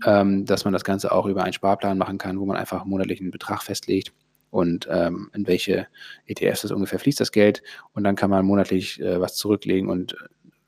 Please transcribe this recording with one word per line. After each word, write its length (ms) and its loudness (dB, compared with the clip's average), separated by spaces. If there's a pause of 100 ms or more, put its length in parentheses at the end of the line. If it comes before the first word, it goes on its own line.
ähm, 380 4
dass 200 0
man 80 2
das 120 0
Ganze 260 0
auch 160 2
über 160 0
einen 100 0
Sparplan 460 0
machen 200 -2
kann, 200 -6
wo 80 -4
man 100 -2
einfach 280 -6
monatlich 360 -2
einen 120 -6
Betrag 320 -6
festlegt 480 -2 (380)
und, 400 0
ähm, 440 -2
in 140 -4
welche 400 0 (380)
E 80 -8
T 120 -2
Fs 160 0
das 80 -6
ungefähr 300 -2
fließt, 200 0
das 120 -2
Geld. 300 4 (300)
Und 120 -4
dann 100 4
kann 160 2
man 140 4
monatlich, 560 2
äh, 200 0
was 160 -2
zurücklegen 540 0
und 260 -4 (520)